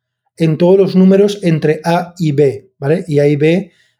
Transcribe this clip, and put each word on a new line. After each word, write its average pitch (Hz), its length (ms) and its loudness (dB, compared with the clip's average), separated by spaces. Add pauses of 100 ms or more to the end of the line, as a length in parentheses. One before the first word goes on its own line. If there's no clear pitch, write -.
(360)
en 160 220 -2
todos 180 200 4
los 185 180 0
números 196 460 2
entre 156 420 -2
A 170 340 -4
y 156 140 -2
B", 135 460 -2
¿vale? 160 280 -4
Y 147 140 -2
A 147 80 2
y 147 80 0
B, 165 340 -2 (300)